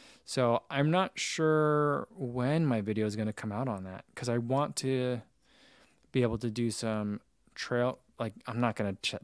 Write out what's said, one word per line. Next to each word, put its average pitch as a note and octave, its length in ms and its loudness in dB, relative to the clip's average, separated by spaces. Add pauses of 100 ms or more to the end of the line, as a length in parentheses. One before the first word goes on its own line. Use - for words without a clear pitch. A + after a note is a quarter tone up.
(240)
So A#2+ 460 2
I'm C#3+ 220 2
not F#3 260 0
sure D3+ 920 2
when C3 520 0
my B2 160 2
video G#2+ 260 0
is G#2 100 -2
gonna G#2+ 160 -2
come - 180 -6
out A2+ 160 -4
on G2+ 180 -4
that, F#2+ 200 -12 (100)
'cause B2 140 -6
I A#2+ 100 2
want C3+ 380 0
to B2+ 460 -2 (920)
be C3 100 4
able A#2 160 2
to A#2 120 -2
do A#2 200 0
some G#2+ 500 -2 (340)
trail, B2 440 -2 (200)
like, A2+ 160 -4 (120)
I'm A#2 140 -4
not A#2 160 2
gonna G2+ 260 -2
ch-, - 220 -4